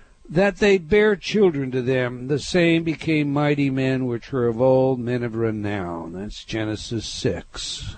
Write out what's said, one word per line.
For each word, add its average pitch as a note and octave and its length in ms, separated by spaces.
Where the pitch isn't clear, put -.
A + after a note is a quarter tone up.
that F#3+ 280
they G3+ 200
bare G#3 380
children D#3 560
to B2+ 100
them. B2 460
The C#3 120
same E3+ 440
became D3+ 500
mighty D3 360
men C3 360
which A#2+ 260
were B2 160
of A2+ 140
old, C3 380
men A#2+ 240
of A2+ 120
renown. G#2 800
That's G3+ 320
Genesis A2 600
six. - 920